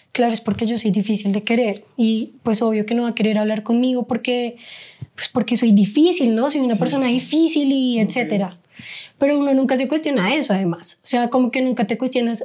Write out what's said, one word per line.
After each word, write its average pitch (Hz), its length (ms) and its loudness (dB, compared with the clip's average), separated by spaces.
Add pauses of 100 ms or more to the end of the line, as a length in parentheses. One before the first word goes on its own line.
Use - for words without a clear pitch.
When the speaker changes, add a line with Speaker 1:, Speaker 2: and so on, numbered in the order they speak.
(120)
Speaker 1:
claro, 233 220 2
es 226 80 -6
porque 220 240 -2
yo 233 120 -2
soy 220 140 0
difícil 202 400 0
de 202 120 -2
querer 233 420 -2 (100)
y 220 380 0 (100)
pues 220 180 0
obvio 220 240 0
que 226 100 -4
no 240 80 0
va 240 60 -2
a 233 60 -4
querer 214 220 0
hablar 214 260 -2
conmigo 247 440 0
porque, 240 500 -4 (580)
pues, - 140 -4
porque 240 260 0
soy 226 160 4
difícil, 233 640 4
¿no? 247 140 0
Soy 285 120 -2
una 240 120 0
Speaker 2:
Sí. 208 60 0
Speaker 1:
persona 269 280 0
difícil 285 640 2
y 254 300 0
Speaker 2:
Ok. 208 80 2
Speaker 1:
etcétera. 208 480 -2 (600)
Pero 285 200 2
uno 277 160 2
nunca 269 240 2
se 262 100 -2
cuestiona 269 480 0
eso, 262 180 0
además. 185 500 -2
O - 40 -14
sea, 240 220 0
como 254 220 2
que 262 100 -2
nunca 254 240 0
te 233 120 -4
cuestionas, 240 480 -2